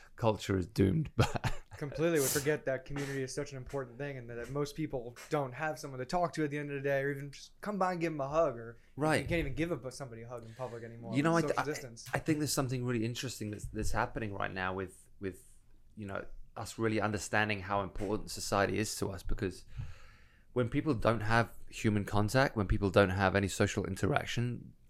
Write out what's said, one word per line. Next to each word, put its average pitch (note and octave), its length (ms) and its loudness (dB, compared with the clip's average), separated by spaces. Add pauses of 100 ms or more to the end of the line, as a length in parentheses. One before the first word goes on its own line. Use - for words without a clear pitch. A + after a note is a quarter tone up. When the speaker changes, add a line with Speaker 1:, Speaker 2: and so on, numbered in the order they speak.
(160)
Speaker 1:
culture G#2 420 2
is F2 80 0
doomed. G2+ 460 4
<laughs> - 40 -20
But - 360 2 (260)
Speaker 2:
Completely. D#3 420 0
We C3 60 4
forget D3 400 0
that C3 180 -2
community C#3 400 -4
is B2+ 100 -8
such C#3+ 160 -6
an C3+ 80 -10
important B2+ 400 -8
thing, C#3 180 -6
and A#2+ 140 -12
that A#2 220 -8
most C#3+ 240 -2
people B2+ 400 -6 (140)
don't C#3 220 0
have D3+ 280 -4
someone C#3 180 -10
to B2+ 80 -4
talk F3 280 0
to D#3 100 0
at D3 60 -2
the D3 80 -4
end D3 120 -6
of C#3+ 60 -4
the C#3 120 -2
day, C#3 120 4
or C#3 100 0
even C#3+ 220 -8
just - 180 -16 (100)
come G#3 160 -4
by F#3 160 2
and F3 80 -4
give E3 120 0
'em D3+ 80 -4
a C3+ 80 -2
hug, D3+ 280 4
or A#2 200 -12 (180)
Speaker 1:
Right. C#3+ 280 4
Speaker 2:
you - 40 -6
can't E3 140 2
even C#3 140 -2
give E3+ 180 0
a, B2+ 180 -4
somebody A#2 320 -10
a A#2 60 -12
hug A#2+ 180 -10
in A2+ 80 -14
public A#2 300 -8
anymore A#2 320 -8
Speaker 1:
You C#3+ 80 4
know, E3 80 6
Speaker 2:
with E3 140 6
Speaker 1:
I - 20 4
Speaker 2:
social C3+ 160 2
Speaker 1:
th-, - 20 -4
I, C#3+ 60 0
Speaker 2:
distance. A#2 320 -10 (100)
Speaker 1:
I - 60 -2
think D#3+ 180 2
there's D3+ 140 0
something B2+ 320 0
really A#2+ 200 2
interesting A#2 460 -6
that's, G#2 220 -8
that's G#2+ 180 2
happening A2 420 0
right G2+ 200 -2
now F#2 220 -2
with, F#2 200 -4 (240)
with, F#2+ 200 -6 (580)
you G#2+ 100 -8
know, G2 160 -4 (340)
us A2 220 -8
really A2 220 2
understanding G#2+ 600 0
how G2+ 200 0
important G2 480 -4
society G2 480 2
is G#2+ 180 0
to G2 140 -2
us, F#2+ 140 -8
because - 400 0 (880)
when B2 160 2
people C#3+ 260 0
don't A2+ 280 2
have A2+ 260 4 (200)
human G#2 360 2
contact, G#2 520 4
when G#2 120 2
people G2+ 220 4
don't G2+ 200 8
have F#2+ 240 4
any G2 140 4
social G2 380 2
interaction, - 840 -2 (180)